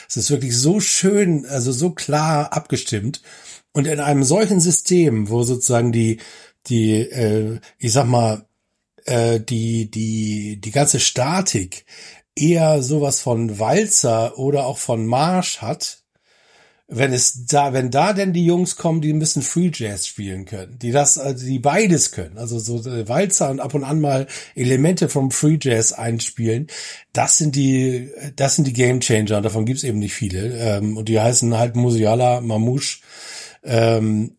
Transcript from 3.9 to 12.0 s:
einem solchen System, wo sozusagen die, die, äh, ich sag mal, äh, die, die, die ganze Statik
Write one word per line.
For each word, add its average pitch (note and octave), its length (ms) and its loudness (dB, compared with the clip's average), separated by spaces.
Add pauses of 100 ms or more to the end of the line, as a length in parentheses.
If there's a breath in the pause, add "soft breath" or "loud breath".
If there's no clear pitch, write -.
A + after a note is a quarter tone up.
einem C#3+ 240 2
solchen F#3 360 4
System, D#3+ 720 2
wo A#2+ 140 0
sozusagen A#2+ 480 0
die, A2+ 280 2 (480 loud breath)
die, A2 320 2
äh, A2 600 -2 (180 loud breath)
ich A#2 160 -2
sag C3 140 4
mal, A2+ 380 2 (600)
äh, A#2 340 2
die, A2+ 520 -2
die, G#2+ 720 -4
die G#2+ 100 -10
ganze C#3 280 2
Statik C3 880 -2 (500 loud breath)